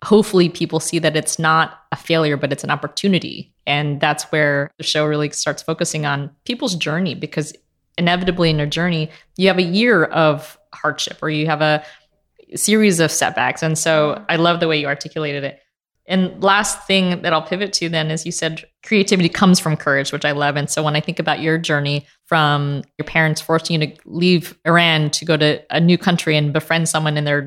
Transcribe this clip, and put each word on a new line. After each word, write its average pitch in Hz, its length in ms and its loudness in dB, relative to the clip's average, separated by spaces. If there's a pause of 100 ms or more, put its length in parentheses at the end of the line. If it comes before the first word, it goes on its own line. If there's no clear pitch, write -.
hopefully 190 460 4
people 160 320 -4
see - 180 -2
that 156 160 0
it's 156 240 -2
not 160 400 2 (120)
a - 40 -2
failure, 160 400 0
but 139 160 -2
it's 139 140 -6
an 139 60 -2
opportunity. - 840 -2 (120)
And 147 360 -2
that's 151 240 0
where 147 520 0
the 156 60 -14
show 151 220 0
really 151 240 0
starts - 320 -6
focusing 165 440 -4
on 143 240 -4 (160)
people's 240 300 -4
journey, 160 400 -2
because 151 380 -8 (440)
inevitably 175 520 0
in 156 80 0
your 147 100 -2
journey, 160 420 -2 (280)
you 185 100 4
have 185 100 4
a 185 60 2
year 196 420 2
of 151 520 0 (160)
hardship - 480 -8
or 156 80 -4
you 151 180 -2
have 156 140 0
a 151 220 0 (720)
series 208 440 4
of 156 120 2
setbacks. 127 520 -2
And 160 140 0
so 151 500 0
I 170 100 0
love 170 220 2
the 170 80 0
way 156 120 0
you 143 80 -4
articulated 143 580 -6
it. - 160 -12 (480)
And 185 340 -2
last 196 440 0
thing 185 340 0
that 170 120 0
I'll 156 100 0
pivot 190 300 -4
to 165 140 -2
then 160 220 -2
is 160 160 -6
you 170 60 -8
said 160 340 -6 (160)
creativity 190 480 2
comes 180 300 4
from 151 180 -2
courage, 139 340 -2
which 147 140 -6
I 147 60 0
love. 143 240 -2
And 147 120 -4
so - 140 -4
when 151 140 0
I 151 60 0
think - 180 -8
about 160 200 0
your 160 200 0
journey 143 480 -2 (180)
from 143 560 2 (160)
your 147 80 -6
parents 160 340 0
forcing 160 400 -2
you 151 80 0
to 151 180 -12
leave 175 600 0
Iran 160 460 2
to - 120 -2
go 160 140 0
to 151 320 2
a 147 100 0
new 175 200 4
country 170 360 0
and 147 160 0
befriend 165 380 0
someone 156 260 0
in 147 100 -2
their 143 220 0